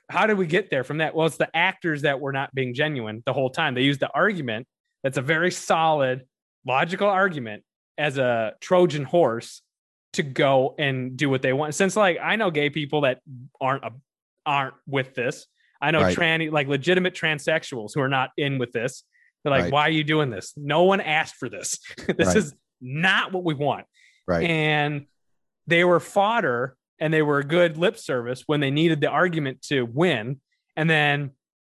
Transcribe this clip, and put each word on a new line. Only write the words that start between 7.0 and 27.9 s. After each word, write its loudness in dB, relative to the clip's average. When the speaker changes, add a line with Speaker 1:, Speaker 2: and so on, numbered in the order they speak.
Speaker 1:
argument -2
as -2
a 0
Trojan 2
horse 0
to 0
go 2
and -2
do 0
what 0
they 2
want. -2
Since, 2
like, 2
I 0
know 0
gay 0
people -2
that 0
aren't -2
a, -10
aren't -2
with -4
this, -4
I 0
know 4
Speaker 2:
Right. 2
Speaker 1:
tranny, 0
like, 0
legitimate 2
transsexuals -4
who 0
are 0
not 0
in -2
with -4
this. -6
They're 0
like, 2
Speaker 2:
Right. -2
Speaker 1:
"Why 4
are 2
you 0
doing 0
this? -10
No 2
one 4
asked -2
for -8
this. -8
<laughs> -6
This 2
Speaker 2:
Right. 2
Speaker 1:
is 0
not -2
what -4
we 0
want." -2
Speaker 2:
Right. 0
Speaker 1:
And 0
they 4
were 4
fodder 0
and 0
they 4
were 2
a 0
good 2
lip 0